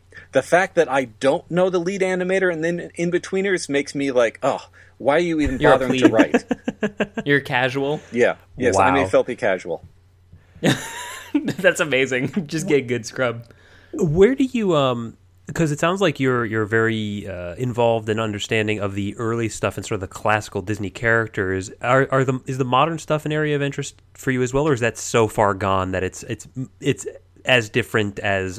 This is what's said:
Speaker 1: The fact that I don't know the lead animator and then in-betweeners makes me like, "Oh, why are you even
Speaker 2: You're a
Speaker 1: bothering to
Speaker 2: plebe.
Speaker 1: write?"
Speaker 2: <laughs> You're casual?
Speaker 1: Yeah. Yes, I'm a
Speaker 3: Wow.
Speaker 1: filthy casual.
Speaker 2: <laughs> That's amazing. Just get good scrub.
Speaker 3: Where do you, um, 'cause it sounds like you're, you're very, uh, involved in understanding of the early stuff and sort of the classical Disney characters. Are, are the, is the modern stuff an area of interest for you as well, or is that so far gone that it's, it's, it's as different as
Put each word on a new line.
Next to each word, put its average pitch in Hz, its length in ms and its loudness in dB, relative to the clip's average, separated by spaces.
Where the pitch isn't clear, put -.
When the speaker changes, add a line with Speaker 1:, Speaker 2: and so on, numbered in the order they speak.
Speaker 1:
The 131 100 4
fact 185 340 2
that 151 140 4
I 135 140 0
don't 135 460 -2
know 180 180 2
the 180 100 0
lead 180 220 -2
animator 185 500 0
and 160 140 -4
then 170 300 -4
in-betweeners 175 720 -2
makes 143 260 -2
me 139 180 -2
like, 120 300 2
"Oh, 120 240 -2
why 135 200 2
are - 40 4
you 165 200 0
even 131 200 0
Speaker 2:
You're 143 140 6
a 131 40 6
Speaker 1:
bothering 131 220 0
to - 80 6
Speaker 2:
plebe. - 40 4
Speaker 1:
write?" 208 380 -4
Speaker 2:
<laughs> - 60 -10
You're 143 140 4
casual? 135 600 -2
Speaker 1:
Yeah. 120 260 2
Yes, 117 220 2
I'm 92 180 4
a 87 60 2
Speaker 3:
Wow. 92 60 -2
Speaker 1:
filthy 127 280 2
casual. 92 480 -4
Speaker 2:
<laughs> - 720 -4
That's 185 460 0
amazing. 135 680 -2
Just 151 200 -6
get 139 220 2
good 120 180 -4
scrub. 120 380 -6
Speaker 3:
Where 190 400 4
do 269 100 0
you, 220 300 0
um, 120 420 0
'cause 160 180 0
it 147 80 -4
sounds 180 220 0
like 175 180 2
you're, 127 280 0
you're 107 180 -2
very, 107 640 0
uh, 87 280 -10
involved 117 520 0
in 107 100 0
understanding 107 600 -2
of 101 140 -4
the 101 220 -4
early 117 340 -2
stuff - 260 -4
and 98 80 -8
sort 113 120 -4
of 92 40 -10
the 95 80 -8
classical 107 540 -2
Disney 101 280 -6
characters. 107 800 -2
Are, 131 280 2
are 135 140 2
the, 131 220 -2
is 131 120 -6
the 135 60 0
modern 143 340 2
stuff 151 280 -4
an 151 60 -2
area 151 240 0
of 139 40 -2
interest 139 400 -6
for - 160 -4
you 127 120 0
as 123 120 0
well, 147 120 2
or 151 60 4
is 113 80 2
that 117 160 0
so 113 320 2
far 101 240 2
gone 95 400 0
that 90 100 -2
it's, - 220 -6
it's, - 240 -10
it's - 260 -2
as 120 240 4
different 107 520 -2
as 95 380 -2